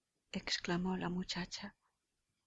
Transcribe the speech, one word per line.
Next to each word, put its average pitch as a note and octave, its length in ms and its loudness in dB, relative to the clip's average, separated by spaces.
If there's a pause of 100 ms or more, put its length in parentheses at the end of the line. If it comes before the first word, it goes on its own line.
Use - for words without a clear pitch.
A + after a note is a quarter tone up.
(320)
exclamó F#3 680 2
la F3 120 0
muchacha. F3+ 680 -2 (720)